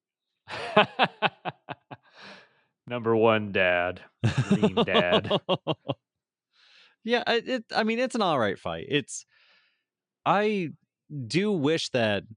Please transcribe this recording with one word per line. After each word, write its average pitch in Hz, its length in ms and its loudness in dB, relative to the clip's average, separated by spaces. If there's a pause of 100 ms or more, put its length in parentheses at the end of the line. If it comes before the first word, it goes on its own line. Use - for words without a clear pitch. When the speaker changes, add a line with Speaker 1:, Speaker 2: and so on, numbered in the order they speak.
(480)
Speaker 1:
<laughs> - 340 0 (2000)
Number 117 300 0
one 110 360 4
dad. 90 480 2 (480)
Green 196 260 2
dad. 90 560 0 (160)
Speaker 2:
<laughs> - 40 -4 (1500)
Yeah, 233 220 -2
I, 233 180 0
it, 240 200 -4 (100)
I 214 80 0
mean, 226 160 0
it's 254 160 -2
an 220 80 0
all 160 160 2
right 104 180 0
fight. 82 320 -8
It's, - 380 -4 (960)
I 196 440 0 (580)
do 185 240 0
wish 160 380 0
that 107 340 0 (140)